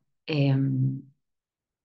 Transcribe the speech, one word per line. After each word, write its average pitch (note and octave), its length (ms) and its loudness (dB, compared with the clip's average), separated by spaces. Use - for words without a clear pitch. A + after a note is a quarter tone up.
Em, C3+ 800 0